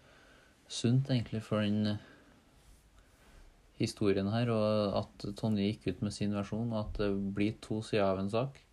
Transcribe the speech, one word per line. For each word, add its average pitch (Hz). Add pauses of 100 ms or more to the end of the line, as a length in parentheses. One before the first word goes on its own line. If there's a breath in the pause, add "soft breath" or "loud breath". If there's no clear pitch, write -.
(680 soft breath)
sunt 131
egentlig 113
for 107
den, 107
eh, 104 (1800 soft breath)
historien 98
her, 117
og 107
at 104
Tonje 107
gikk -
ut 90
med 104
sin 104
versjon, 107
og 107
at -
det 98
blir 104
to 110
sider 107
av 95
en 98
sak, 120 (140)